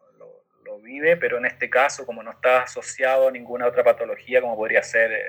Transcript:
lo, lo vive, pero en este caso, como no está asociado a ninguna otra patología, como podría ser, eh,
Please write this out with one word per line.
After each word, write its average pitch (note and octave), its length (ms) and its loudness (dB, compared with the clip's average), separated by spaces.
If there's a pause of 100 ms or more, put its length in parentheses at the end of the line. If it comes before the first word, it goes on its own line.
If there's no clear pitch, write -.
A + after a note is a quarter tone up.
(200)
lo, - 260 -20 (180)
lo G#2 160 -16
vive, C#3+ 380 0
pero B2 220 -2
en B2 80 -2
este A#2+ 240 -8
caso, C3+ 340 2
como A2+ 160 -12
no A2+ 80 -14
está B2+ 320 2
asociado C3 680 0
a C3 40 0
ninguna A#2+ 340 -6
otra A#2+ 180 2
patología, A#2 580 2
como A#2 140 -4
podría A2 280 0
ser, A2+ 280 0
eh, G#2 180 -6